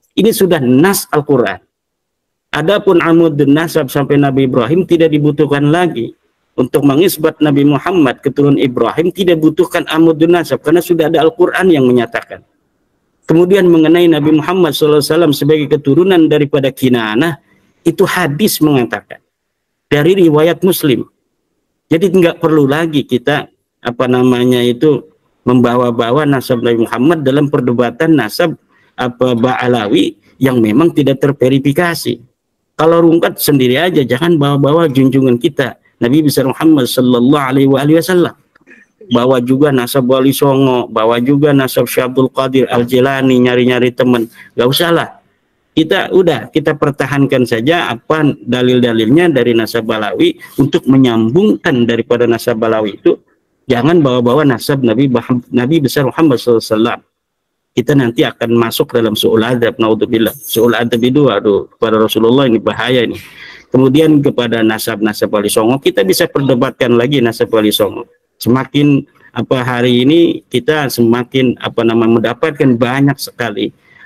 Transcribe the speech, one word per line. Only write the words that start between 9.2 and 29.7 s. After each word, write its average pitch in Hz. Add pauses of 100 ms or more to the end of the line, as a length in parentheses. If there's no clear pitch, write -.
butuhkan 160
amud 160
dan 170
nasab, 135
karena 160
sudah 165
ada 165
Al-Quran 160
yang 139
menyatakan. 120 (800)
Kemudian 180
mengenai 170
Nabi 156
Muhammad 175
sallallahu 151
alaihi -
wasallam 160
sebagai 147
keturunan 156
daripada 143
Kinanah, 123 (400)
itu 170
hadis 165
mengatakan 123 (720)
dari 147
riwayat 165
Muslim. 151 (880)
Jadi 165
nggak 170
perlu 151
lagi 151
kita, - (340)
apa 123
namanya 123
itu, 123 (380)
membawa-bawa 123
nasab 131
Nabi 117
Muhammad 139
dalam 143
perdebatan 123
nasab, 139 (400)
apa, 127
Ba'alawi 123 (220)